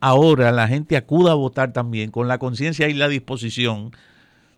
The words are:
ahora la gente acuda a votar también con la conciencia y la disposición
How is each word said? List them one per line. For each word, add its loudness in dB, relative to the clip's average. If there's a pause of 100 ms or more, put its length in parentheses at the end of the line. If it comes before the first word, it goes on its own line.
ahora 4
la 2
gente -2
acuda 2
a 2
votar -2
también -6
con -2
la -2
conciencia -4
y -4
la 0
disposición -6 (680)